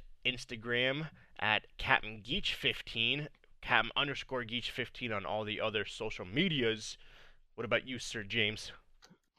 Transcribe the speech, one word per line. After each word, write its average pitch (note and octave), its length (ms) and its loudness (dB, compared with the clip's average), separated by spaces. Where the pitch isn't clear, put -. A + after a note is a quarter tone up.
Instagram, B2 840 0
at G#2+ 280 4
Captain A2 440 2
Geach E3+ 320 -2
fifteen, B2+ 760 0
Captain A2+ 340 2
underscore C3 480 -2
Geach A2+ 280 -4
fifteen A#2+ 400 -4
on G2 120 -2
all G#2+ 200 -2
the G#2 160 -2
other G#2 240 2
social G#2+ 400 -6
medias. A#2+ 720 2
What A2+ 100 -4
about A#2 220 2
you, B2+ 140 -6
Sir A2 240 -4
James? G#2+ 480 0